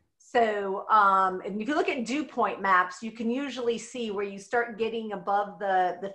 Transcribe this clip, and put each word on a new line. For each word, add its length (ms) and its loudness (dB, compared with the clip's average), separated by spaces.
So, 720 0
um, 580 4
and 160 -4
if 60 -8
you 80 0
look 140 2
at 160 -2
dew 180 -2
point 380 -2
maps, 420 2
you 80 -8
can 180 -4
usually 480 -2
see 340 -8
where 120 -4
you 160 -8
start 380 -2
getting 340 -4
above 480 -2
the, 420 2
the 140 -8